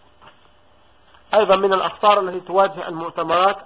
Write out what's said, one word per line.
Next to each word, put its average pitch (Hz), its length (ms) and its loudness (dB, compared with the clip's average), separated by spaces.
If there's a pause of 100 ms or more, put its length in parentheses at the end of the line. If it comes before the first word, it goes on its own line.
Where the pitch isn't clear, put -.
(1300)
أيضًا 196 220 4
من 196 180 0
الأخطار 190 460 0
التي 180 200 -6
تواجه 180 480 -2
المؤتمرات 170 800 -2